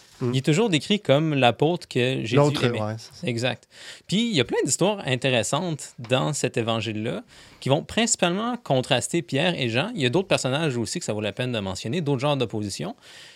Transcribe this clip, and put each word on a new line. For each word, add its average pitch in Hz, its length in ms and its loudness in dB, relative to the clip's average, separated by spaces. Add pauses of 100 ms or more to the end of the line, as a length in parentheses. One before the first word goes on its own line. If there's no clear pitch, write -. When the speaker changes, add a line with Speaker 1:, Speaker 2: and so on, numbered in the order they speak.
(200)
Speaker 1:
Mm. 123 140 0
Speaker 2:
Il 135 40 4
est 135 60 -2
toujours 180 240 4
décrit 190 300 2
comme 151 360 2
l'apôtre 139 520 2
que 131 360 0
Jésus 117 120 -4
Speaker 1:
L'autre, 143 300 4
Speaker 2:
aimait. 120 180 0
Speaker 1:
ouais, 107 160 -4
c'est - 220 -20
ça. - 80 -6
Speaker 2:
Exact. 117 400 -4 (400)
Puis 233 220 2
il 214 40 -2
y 139 60 4
a - 40 6
plein 427 200 -2
d'histoires 196 420 2
intéressantes 139 880 0 (140)
dans 147 240 2
cet 131 240 -2
évangile-là 113 680 -2 (380)
qui - 80 -4
vont 139 160 2
principalement 220 720 -2
contraster 131 680 0
Pierre 170 380 0
et 127 80 0
Jean. 139 260 -2
Il 170 80 -4
y 127 40 4
a 120 40 4
d'autres 160 180 0
personnages 139 480 0
aussi 117 220 -2
que - 60 -10
ça - 80 -2
vaut 104 80 -2
la 104 120 -2
peine 127 200 -4
de 113 80 -2
mentionner, 107 400 -4
d'autres 139 200 0
genres 147 160 2
d'opposition. 113 600 -4 (400)